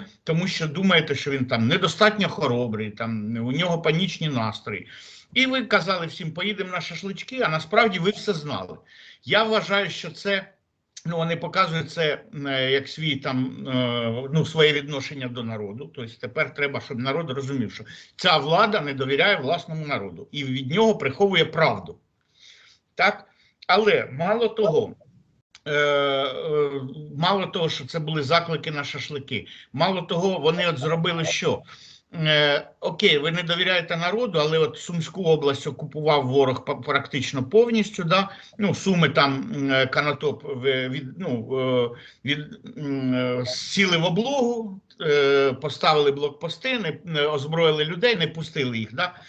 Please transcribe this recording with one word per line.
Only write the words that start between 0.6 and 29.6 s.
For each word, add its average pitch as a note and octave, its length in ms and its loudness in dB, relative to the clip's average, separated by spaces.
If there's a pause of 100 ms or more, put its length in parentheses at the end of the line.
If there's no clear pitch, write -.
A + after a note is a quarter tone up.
думаєте, D#3+ 480 2
що C#3 160 -4
він C3+ 140 0
там A#2 220 2
недостатньо G3 640 2
хоробрий, A#2+ 640 -2
там, A2+ 540 -4
у B2+ 60 -2
нього E3+ 300 0
панічні D#3+ 480 0
настрої. A2 580 -4 (460)
І C4 120 2
ви C4 200 0
казали F#3 400 0
всім, D#3+ 260 -10
«Поїдемо F#3 400 -6
на F3+ 100 -4
шашлички», G3 600 -8
а F#3+ 80 0
насправді F#3+ 500 2
ви E3+ 100 2
все G#3+ 240 -2
знали. A#2+ 440 -8 (480)
Я F#3+ 180 2
вважаю, G3+ 460 0
що D#3 220 -10
це, G3 420 -4 (520)
ну, E3+ 120 -4
вони E3 180 -2
показують E3 560 -2
це, D#3 320 -2 (220)
е, C3 260 0
як C#3 160 2
свій D#3 280 -4
там, C3 520 -4
е, B2 640 -2
ну, D#3 120 2
своє D#3 280 4
відношення C#3+ 540 -6
до A#2+ 160 -8
народу. A2+ 520 -8
Тобто A#2+ 240 -12
тепер C#3 340 -4
треба, C#3+ 280 -2
щоб - 180 -8
народ C#3 320 -2
розумів, C3 400 -4
що - 120 -16 (320)
ця F3 220 4
влада F#3 440 4
не C#3+ 120 -4
довіряє C#3 420 2
власному D#3+ 500 -4
народу G2 460 -6
і C#3+ 120 -6
від C3 280 -4
нього G#3+ 240 6
приховує E3+ 500 2
правду. C#3 520 0 (1000)
Так? F#3+ 300 0 (420)
Але F3+ 440 4
мало G3+ 360 0
того, D#3+ 460 0 (720)
е, D3+ 80 -4
е, C#3+ 1000 2 (460)
мало F#3 280 2
того, E3+ 240 -2
що C#3 160 -8
це E3 140 -6
були D#3 240 -2
заклики D#3+ 480 0
на C#3+ 120 -4
шашлики, C3+ 640 -8 (260)